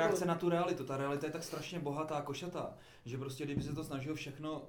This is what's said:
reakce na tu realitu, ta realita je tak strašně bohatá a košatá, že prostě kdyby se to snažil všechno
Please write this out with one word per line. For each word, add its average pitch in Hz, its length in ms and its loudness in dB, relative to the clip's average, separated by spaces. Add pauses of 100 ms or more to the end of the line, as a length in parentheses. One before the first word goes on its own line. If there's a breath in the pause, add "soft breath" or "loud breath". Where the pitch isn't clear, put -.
reakce 180 220 6
na 170 100 6
tu 175 140 4
realitu, 175 360 4
ta 135 120 0
realita 139 300 2
je - 60 0
tak 165 100 -4
strašně 160 360 -4
bohatá 151 360 0
a 143 60 2
košatá, 143 560 -4 (280 loud breath)
že 117 120 -4
prostě 135 280 -4
kdyby 143 180 0
se 147 120 -2
to 156 80 -2
snažil 143 320 -4
všechno 147 540 -6